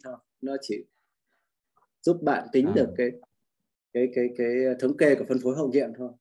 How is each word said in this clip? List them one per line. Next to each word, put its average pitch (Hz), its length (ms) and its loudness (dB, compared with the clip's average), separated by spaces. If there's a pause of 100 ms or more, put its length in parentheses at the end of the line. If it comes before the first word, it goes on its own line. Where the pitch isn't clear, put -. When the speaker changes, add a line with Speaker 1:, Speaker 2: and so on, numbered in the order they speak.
Speaker 1:
thôi, 127 120 -14 (240)
nó 135 200 -6
chỉ - 240 -8 (1160)
giúp 170 200 2
bạn 143 300 -2
tính 135 140 4
Speaker 2:
À. 190 80 0
Speaker 1:
được 143 220 2
cái, 120 140 0 (800)
cái, 123 220 2
cái, 123 220 0
cái 120 120 0 (320)
thống 135 160 0
kê 147 180 6
của 120 140 0
phân 127 140 0
phối 127 140 0
hậu 151 120 -2
nghiệm 120 300 0
thôi, 123 120 -10 (100)